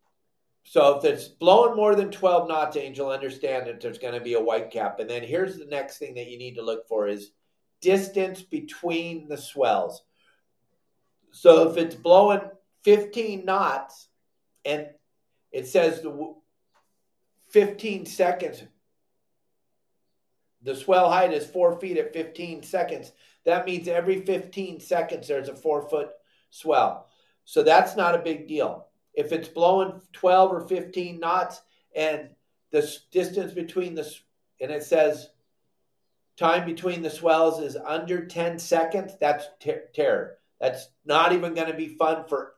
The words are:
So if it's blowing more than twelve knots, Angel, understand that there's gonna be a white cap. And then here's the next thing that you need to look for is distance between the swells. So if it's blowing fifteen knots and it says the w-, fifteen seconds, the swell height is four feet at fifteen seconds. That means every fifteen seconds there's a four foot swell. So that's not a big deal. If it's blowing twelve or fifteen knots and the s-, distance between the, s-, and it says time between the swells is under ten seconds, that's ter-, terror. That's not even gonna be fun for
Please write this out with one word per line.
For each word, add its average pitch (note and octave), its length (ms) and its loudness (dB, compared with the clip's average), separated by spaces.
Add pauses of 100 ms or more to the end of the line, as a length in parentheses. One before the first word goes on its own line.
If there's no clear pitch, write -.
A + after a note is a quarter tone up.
(640)
So C#3+ 340 4
if D#3+ 80 -4
it's - 240 0
blowing A3 460 6
more G#3 200 4
than G3 160 -2
twelve F3 360 2
knots, D3+ 300 -2
Angel, C3+ 320 -6
understand C3 580 -6
that A2+ 140 -12
there's A2+ 160 -10
gonna A#2+ 220 -8
be A#2+ 160 -6
a A2+ 60 4
white A2+ 280 -2
cap. A2 300 -6
And A2+ 100 -8
then A#2+ 140 -8
here's F3 340 -4
the D3+ 80 -16
next C#3 320 -10
thing C3+ 180 -12
that A#2+ 120 -12
you A#2+ 100 -16
need B2 180 -14
to A#2 60 -12
look A2+ 260 -8
for G#2 200 -2
is G#2 240 -8 (500)
distance F#3+ 640 -2
between E3 840 -8
the C#3+ 80 -8
swells. G2+ 640 -2 (1300)
So E3 400 8
if F3 60 -4
it's E3+ 180 -2
blowing G3 460 6 (420)
fifteen G#3 600 2
knots F#3 640 -4 (560)
and D3 220 -4 (640)
it C3 160 -8
says E3+ 340 2
the - 80 -10
w-, D3 260 -12 (1120)
fifteen G3+ 560 0
seconds, F3 560 -2 (2000)
the B2+ 140 -6
swell F3+ 340 4
height F3+ 240 4
is D3 140 -4
four E3+ 320 2
feet F3 180 -4
at D3+ 160 -4
fifteen E3 500 -10
seconds. E3 480 -6 (340)
That F3 200 0
means F3 220 -6
every F3 340 0
fifteen F#3 580 -6
seconds E3+ 480 -4
there's C#3 220 -4
a C3+ 60 -14
four D3 340 -2
foot D3 200 -4 (400)
swell. - 580 0 (380)
So D3+ 180 2
that's D#3+ 320 6
not F3 200 2
a E3+ 40 0
big D#3+ 280 -6
deal. C#3+ 400 -4 (260)
If D3 180 -2
it's E3 160 -6
blowing F#3+ 540 2 (120)
twelve F#3 380 6
or E3+ 160 -4
fifteen F3 520 -6
knots F3 420 -2 (340)
and D#3 340 -2 (420)
the D3+ 80 2
s-, - 320 -6
distance F3+ 420 -2
between E3+ 420 -8
the, D#3 80 -8
s-, - 180 -16 (400)
and C3+ 100 -8
it D3+ 120 -6
says D3+ 460 2 (1080)
time F3 280 2
between E3+ 360 -6
the D#3 80 -6
swells D#3+ 500 2
is C3+ 180 -8
under E3+ 480 -6
ten E3+ 340 -6
seconds, F3+ 600 -2
that's D3 260 0 (160)
ter-, - 320 -8
terror. B2+ 440 -2 (220)
That's B2+ 300 -6 (160)
not D#3+ 260 4
even F3 220 -2
gonna D#3+ 220 -4
be D#3 200 -10
fun D#3+ 320 0
for C3+ 300 -6